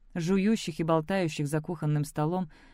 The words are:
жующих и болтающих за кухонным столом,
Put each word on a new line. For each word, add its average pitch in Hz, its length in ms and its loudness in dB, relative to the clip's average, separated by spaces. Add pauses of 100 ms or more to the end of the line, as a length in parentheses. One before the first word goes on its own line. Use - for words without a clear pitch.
(140)
жующих 185 640 0
и - 20 -2
болтающих 160 640 0
за 151 140 0
кухонным 151 460 -2
столом, 165 440 -2 (220)